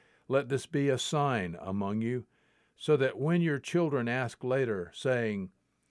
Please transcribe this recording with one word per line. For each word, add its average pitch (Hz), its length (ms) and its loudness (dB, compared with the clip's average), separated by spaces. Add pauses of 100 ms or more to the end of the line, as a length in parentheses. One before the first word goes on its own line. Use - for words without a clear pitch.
(280)
Let 131 220 2
this 131 160 -2
be 143 240 0
a 123 80 2
sign 117 640 0
among 98 420 -2
you, 120 240 -2 (500)
so 151 220 2
that 127 220 0
when 170 220 2
your 147 180 2
children 143 480 0
ask 123 360 -4
later, 117 520 0
saying, 110 560 0 (400)